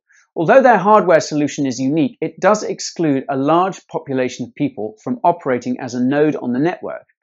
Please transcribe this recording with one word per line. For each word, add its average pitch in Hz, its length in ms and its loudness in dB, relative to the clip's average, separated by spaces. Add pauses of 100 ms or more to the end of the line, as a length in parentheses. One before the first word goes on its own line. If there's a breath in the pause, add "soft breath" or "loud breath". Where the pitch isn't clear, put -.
(340 soft breath)
although 202 280 4
their 240 160 6
hardware 180 420 4
solution 147 460 -4
is 120 120 -4
unique, 135 440 0
it - 180 -8
does 208 220 2
exclude 147 680 -4
a 135 80 -4
large 170 520 0
population 127 580 -6
of - 80 -20
people 107 480 -6
from 123 220 -6
operating 131 560 -2
as 123 120 -10
a 123 100 -4
node 147 340 2
on 123 180 -6
the 123 40 -2
network 104 480 -4 (160)